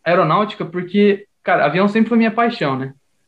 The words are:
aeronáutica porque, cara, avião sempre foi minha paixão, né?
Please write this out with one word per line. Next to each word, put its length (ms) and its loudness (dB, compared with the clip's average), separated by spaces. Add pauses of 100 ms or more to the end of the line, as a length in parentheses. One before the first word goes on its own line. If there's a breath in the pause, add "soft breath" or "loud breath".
aeronáutica 600 0
porque, 640 0 (160)
cara, 220 0
avião 240 2
sempre 220 0
foi 80 2
minha 120 2
paixão, 480 -2
né? 160 -8 (340)